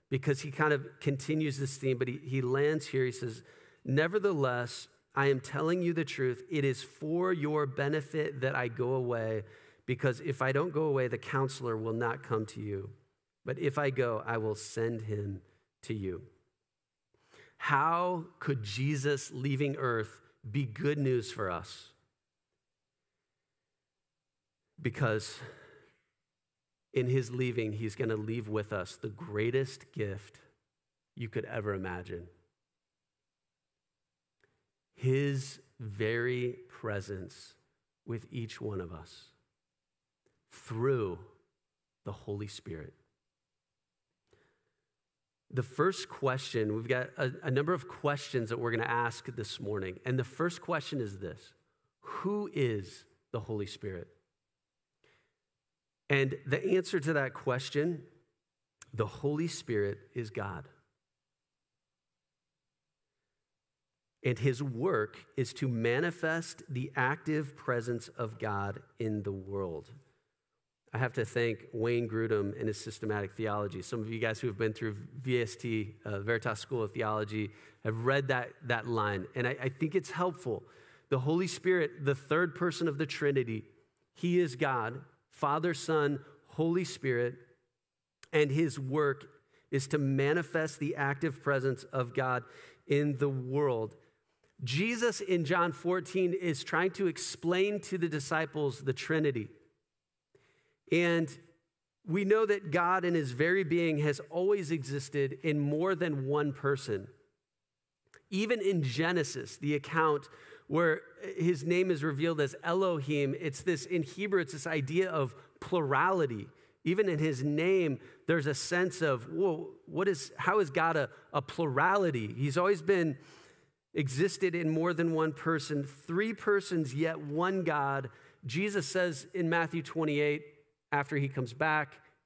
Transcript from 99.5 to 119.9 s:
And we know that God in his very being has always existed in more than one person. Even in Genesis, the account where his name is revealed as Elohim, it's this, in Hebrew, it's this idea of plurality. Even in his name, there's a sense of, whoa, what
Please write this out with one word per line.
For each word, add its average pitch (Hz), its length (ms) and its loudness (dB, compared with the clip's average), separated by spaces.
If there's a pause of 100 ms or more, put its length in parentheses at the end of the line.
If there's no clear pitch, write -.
And 170 380 4 (720)
we 190 200 0
know 214 220 6
that 196 260 0
God 175 320 4
in 175 100 4
his 147 160 2
very 165 320 4
being 160 360 2
has 147 300 2
always 185 440 2
existed 139 720 -2
in 147 160 2
more 151 340 2
than 147 320 -2
one 147 260 2
person. 135 540 -2 (1200)
Even 214 320 2
in 190 220 2
Genesis, 139 720 0
the 147 200 0
account 151 520 2 (380)
where 165 360 2 (340)
his 160 260 2
name 180 300 4
is 143 100 -2
revealed 151 380 2
as 139 240 0
Elohim, 156 760 2
it's 156 220 -4
this, 165 240 0
in 175 160 0
Hebrew, 190 380 0
it's 147 120 -2
this 151 140 -6
idea 160 420 2
of 143 240 0 (280)
plurality. 147 880 2 (340)
Even 190 260 4
in 156 120 2
his 143 240 0
name, 160 560 2 (260)
there's 156 200 4
a 147 80 2
sense 180 460 0
of, 135 300 2
whoa, 170 380 0 (180)
what 170 220 0